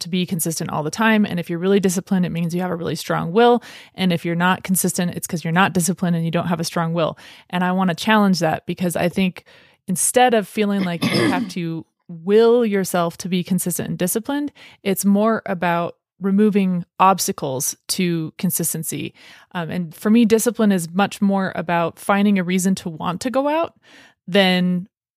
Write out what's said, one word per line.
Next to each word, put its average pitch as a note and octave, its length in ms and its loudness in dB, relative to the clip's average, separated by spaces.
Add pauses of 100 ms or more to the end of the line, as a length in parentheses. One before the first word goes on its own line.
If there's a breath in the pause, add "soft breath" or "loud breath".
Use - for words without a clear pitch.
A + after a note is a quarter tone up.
to - 80 -12
be F3+ 180 -2
consistent E3 440 -6
all D3+ 120 -6
the D3+ 80 -4
time. A3 340 2
And F3 140 -4
if E3+ 100 -8
you're E3+ 120 -4
really G3 180 4
disciplined, F#3 480 0
it - 60 -4
means E3+ 220 -4
you F3+ 80 -2
have F3+ 100 -4
a F3 40 -4
really E3+ 200 -4
strong D#3+ 360 -4
will. A#3+ 300 6 (320 loud breath)
And F#3 180 0
if E3+ 120 -2
you're E3+ 100 -2
not F3+ 300 0
consistent, F3+ 500 -2
it's - 140 -8
'cause E3 160 -6
you're E3 80 -2
not F#3 220 2
disciplined F3 420 0
and E3 80 -2
you E3 80 -2
don't E3+ 160 -2
have E3+ 100 -2
a E3+ 60 -4
strong E3 280 -2
will. E3 240 -2 (340 loud breath)
And F3+ 120 -2
I F3+ 100 0
wanna F#3 220 0
challenge G3+ 460 2
that, D#3 260 -2
because F3+ 300 -4
I F3 120 0
think F#3 360 -2 (420 soft breath)
instead B3 480 2
of G#3 140 0
feeling G3+ 340 -2
like F3 220 -2
you - 260 2
have B3+ 200 -2
to E3 360 -6 (220)
will A3 580 4
yourself F#3 520 0
to F3+ 100 -10
be F3+ 160 0
consistent - 440 -2
and D#3+ 100 -6
disciplined, C#4 520 -2 (320 loud breath)
it's F#3+ 220 -2
more G#3 420 2
about F3 500 -2 (240)
removing G3 640 2 (140)
obstacles F#3 800 0 (120)
to E3+ 500 -2
consistency. D#3+ 720 -4 (400 loud breath)
Um, E3+ 180 -6
and E3+ 240 -6
for - 160 -4
me, A#3 140 8
discipline G#3+ 480 2
is E3 180 -2
much F#3+ 320 -2
more G3 320 0
about E3+ 440 -2
finding G3+ 420 2
a F3 40 -4
reason F#3 320 0
to - 120 -10
want F3 320 -6
to B3+ 100 -4
go C4+ 180 0
out D#4+ 260 -2 (520 soft breath)
than F3+ 640 2 (280)